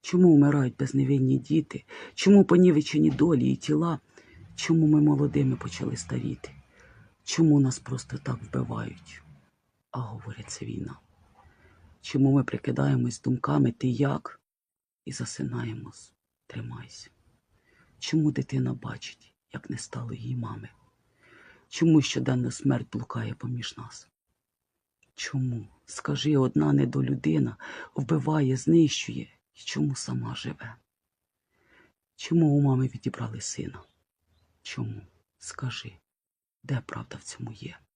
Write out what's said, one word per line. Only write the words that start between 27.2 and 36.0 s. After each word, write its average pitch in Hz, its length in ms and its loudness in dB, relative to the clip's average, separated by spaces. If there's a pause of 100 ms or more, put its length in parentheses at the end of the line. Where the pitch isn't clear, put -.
вбиває, 139 640 0
знищує, 156 720 2 (260)
і - 60 -20
чому 143 360 -4
сама 123 380 -8
живе? - 420 -12 (1400)
Чому 165 300 2
у 143 140 4
мами 131 260 2
відібрали 117 540 -8
сина? - 440 -12 (800)
Чому? 110 440 -10 (320)
Скажи, - 600 -12 (640)